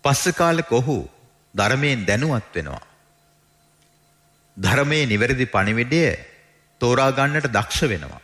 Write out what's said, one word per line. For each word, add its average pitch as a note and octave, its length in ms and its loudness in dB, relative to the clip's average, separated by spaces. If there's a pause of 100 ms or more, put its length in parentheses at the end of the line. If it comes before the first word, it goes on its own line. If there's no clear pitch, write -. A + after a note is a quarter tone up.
පස්සේ D3 280 0
කාලෙක E3 400 0
ඔහු B2 260 0 (560)
ධර්මයෙන් B2 520 0
දැනුවත් A#2 480 -2
වෙනවා. C#2+ 280 -8 (1700)
ධර්මයේ C#3 500 2
නිවැරදි A#2+ 400 0
පණිවිඩය A#2 560 0 (760)
තෝරා B2+ 320 4
ගන්නට C#3 400 0
දක්ෂ - 300 0
වෙනවා. E2+ 420 -4